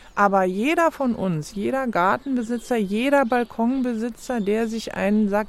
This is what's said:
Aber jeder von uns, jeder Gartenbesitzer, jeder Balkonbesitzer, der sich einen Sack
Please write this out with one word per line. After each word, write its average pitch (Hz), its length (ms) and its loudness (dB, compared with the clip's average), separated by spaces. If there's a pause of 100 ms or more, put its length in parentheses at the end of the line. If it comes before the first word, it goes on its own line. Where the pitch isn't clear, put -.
(160)
Aber 196 280 4
jeder 285 480 2
von 247 240 -2
uns, 175 400 -4
jeder 247 320 -2
Gartenbesitzer, 233 880 0
jeder 233 500 2
Balkonbesitzer, 240 1160 -2
der 214 260 0
sich 220 260 -6
einen 208 360 2
Sack 202 200 0